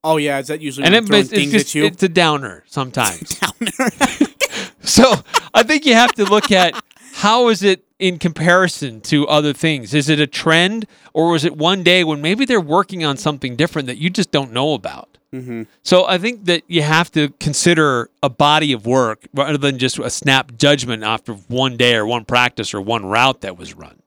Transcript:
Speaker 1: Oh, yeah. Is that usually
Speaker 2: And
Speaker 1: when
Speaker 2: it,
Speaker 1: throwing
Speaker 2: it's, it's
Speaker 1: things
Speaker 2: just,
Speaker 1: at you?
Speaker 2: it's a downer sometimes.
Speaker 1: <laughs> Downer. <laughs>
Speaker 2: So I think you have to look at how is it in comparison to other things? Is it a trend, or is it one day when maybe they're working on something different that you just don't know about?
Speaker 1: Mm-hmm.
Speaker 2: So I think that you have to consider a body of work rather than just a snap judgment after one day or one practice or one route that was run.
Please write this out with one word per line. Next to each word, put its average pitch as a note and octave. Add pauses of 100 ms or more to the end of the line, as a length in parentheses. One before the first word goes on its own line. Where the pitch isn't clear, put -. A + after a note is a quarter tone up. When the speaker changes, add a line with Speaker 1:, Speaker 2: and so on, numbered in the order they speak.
Speaker 1:
Oh, D#3
yeah. D3
Is C3
that D3+
usually C#3
Speaker 2:
And F3+
Speaker 1:
when A#3
Speaker 2:
it, G3+
Speaker 1:
throwing G3+
Speaker 2:
it's, -
it's G#3
Speaker 1:
things C#3+
Speaker 2:
just, D3
Speaker 1:
at -
you? D3+
Speaker 2:
it's G3
a F#3
downer D3+
sometimes. B2
Speaker 1:
<laughs> - (200)
Downer. B3+
<laughs> - (840)
Speaker 2:
So A#3+ (380)
I C#4
think D4+
you B3+
have A#3+
to G#3+
look G3+
at F3+ (420)
how A3+
is F#3+
it F#3+ (160)
in F#3
comparison D#3+
to D3
other D3
things? C3+
Is C#3+
it D3+
a D3
trend, F3+ (280)
or E3
is D3+
it D3+
one F3
day F3+
when D3+
maybe G#3
they're A#3
working E3+
on C#3
something C3+
different D3
that B2
you D#3+
just F#3
don't C3+
know C#3
about? - (160)
Speaker 1:
Mm-hmm. B2 (200)
Speaker 2:
So F#3
I F#3
think G#3
that F3
you E3
have D#3
to D3 (100)
consider D3+ (120)
a C#3+
body D3
of A2
work A#2+
rather C#3+
than C#3
just B2
a A2
snap C3
judgment B2
after A2
one A#2+
day A#2+
or G#2+
one A#2
practice A#2+
or G#2
one G#2
route A#2+
that F#2
was E2+
run. D#2+